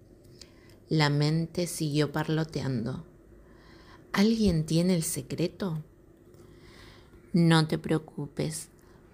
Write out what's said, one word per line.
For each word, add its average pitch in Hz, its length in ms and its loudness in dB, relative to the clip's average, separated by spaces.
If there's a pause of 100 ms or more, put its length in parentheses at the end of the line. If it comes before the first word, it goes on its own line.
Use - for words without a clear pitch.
(880)
La 156 200 2
mente 160 580 0
siguió 147 440 -2
parloteando. 147 920 -4 (1080)
¿Alguien 202 520 2
tiene 175 300 2
el 160 80 0
secreto? 156 800 -6 (1500)
No 165 340 6
te 160 100 -2
preocupes, 156 920 -6 (440)